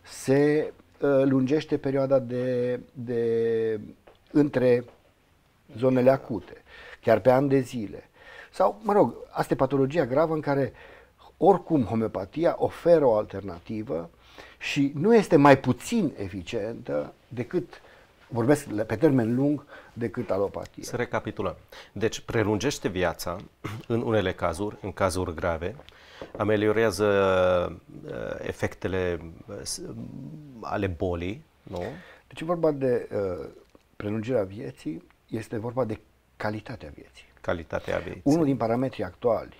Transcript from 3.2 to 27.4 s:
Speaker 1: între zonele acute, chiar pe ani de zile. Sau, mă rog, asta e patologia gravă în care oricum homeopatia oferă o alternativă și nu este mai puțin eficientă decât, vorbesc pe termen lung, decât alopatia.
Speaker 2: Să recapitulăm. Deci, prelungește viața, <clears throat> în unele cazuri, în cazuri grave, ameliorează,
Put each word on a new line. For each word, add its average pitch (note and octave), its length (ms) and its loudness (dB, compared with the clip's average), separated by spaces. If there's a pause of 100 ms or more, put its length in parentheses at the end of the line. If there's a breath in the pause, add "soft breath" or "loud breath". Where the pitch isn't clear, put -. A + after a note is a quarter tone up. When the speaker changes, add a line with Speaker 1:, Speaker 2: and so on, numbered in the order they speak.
Speaker 1:
între B2+ 540 4 (920)
zonele B2+ 320 4
acute, C3 440 -2 (480 loud breath)
chiar A2 180 6
pe B2 100 6
ani C3+ 200 4
de C3+ 100 4
zile. A#2+ 480 -8 (440 loud breath)
Sau, G3+ 320 0
mă G3+ 100 0
rog, E3+ 200 6 (180)
asta D#3 220 -2
e C#3 40 0
patologia C#3 480 2
gravă D#3 280 2
în D#3 80 -2
care C#3 320 0 (640 loud breath)
oricum E3 460 4
homeopatia A2+ 760 -2
oferă D#3 480 4
o A2+ 100 6
alternativă G2 920 -6 (480 loud breath)
și C#3 380 0
nu G3+ 200 4
este F#3 200 4
mai C#3 240 10
puțin D3+ 580 -2
eficientă G2+ 960 -6 (140)
decât, - 540 -6 (460 soft breath)
vorbesc A#2 400 0
pe A2 280 -4
termen A#2+ 400 2
lung, C#3+ 300 0 (280 loud breath)
decât A#2 360 -8
alopatia. F#2 540 -4
Speaker 2:
Să - 120 -10
recapitulăm. G#2+ 600 -6 (360 loud breath)
Deci, G#2 280 -4
prelungește A2 680 -2
viața, F2 500 -2 (240)
<clears throat> - 260 -12
în A#2 140 0
unele G#2 320 0
cazuri, F#2 480 -4
în F#2+ 100 -8
cazuri F2+ 420 -2
grave, E2 420 -4 (600 loud breath)
ameliorează, G#2+ 720 2 (960)